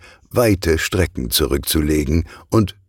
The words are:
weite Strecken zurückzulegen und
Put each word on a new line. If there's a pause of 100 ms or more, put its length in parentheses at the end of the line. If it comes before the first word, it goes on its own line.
(300)
weite
Strecken
zurückzulegen (240)
und (120)